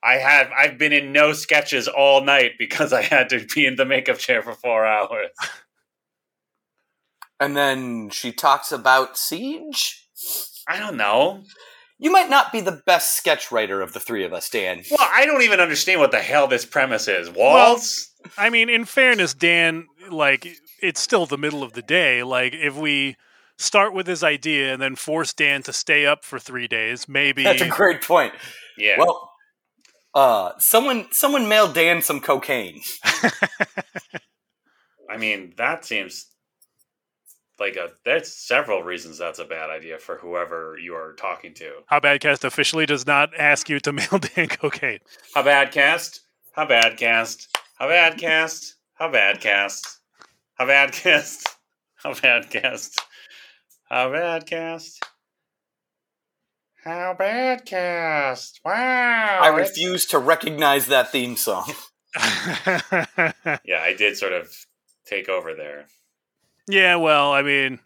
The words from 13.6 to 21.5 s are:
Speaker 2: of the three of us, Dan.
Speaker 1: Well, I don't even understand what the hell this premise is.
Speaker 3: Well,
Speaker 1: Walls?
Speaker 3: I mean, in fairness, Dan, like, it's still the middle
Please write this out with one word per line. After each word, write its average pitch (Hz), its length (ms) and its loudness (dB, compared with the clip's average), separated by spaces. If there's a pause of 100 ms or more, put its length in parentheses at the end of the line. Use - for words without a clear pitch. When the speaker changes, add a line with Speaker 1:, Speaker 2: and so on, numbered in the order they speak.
Speaker 2:
of 92 120 -8
the - 60 -10
three 104 240 -4
of 87 100 -6
us, 87 160 -8
Dan. 92 400 -4
Speaker 1:
Well, 269 220 2
I 233 140 4
don't 294 180 2
even 208 160 2
understand 170 400 2
what 139 120 6
the 110 80 2
hell 139 280 2
this 123 180 0
premise 131 420 -2
is. 87 220 -2
Speaker 3:
Well, 107 240 2
Speaker 1:
Walls? - 560 6 (280)
Speaker 3:
I 208 120 2
mean, 233 200 2
in 233 160 0
fairness, 220 480 2
Dan, 165 540 2 (220)
like, 147 380 2 (340)
it's 185 200 -4
still 190 240 0
the 143 120 -6
middle 147 260 -4